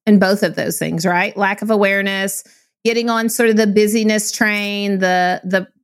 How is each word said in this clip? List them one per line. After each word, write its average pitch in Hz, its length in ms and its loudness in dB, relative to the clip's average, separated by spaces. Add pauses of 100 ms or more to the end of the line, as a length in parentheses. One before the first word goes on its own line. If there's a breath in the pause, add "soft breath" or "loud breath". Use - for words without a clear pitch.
in 208 140 6
both 196 240 2
of 160 120 -2
those - 220 -4
things, 165 280 -4
right? 185 320 -2
Lack 202 240 -2
of 208 80 -4
awareness, 196 760 -2 (400 soft breath)
getting 233 260 0
on 226 200 0
sort 233 200 2
of 220 60 4
the 214 120 2
busyness 214 640 2
train, 202 680 -2
the, 180 460 0
the, 185 240 -2 (140)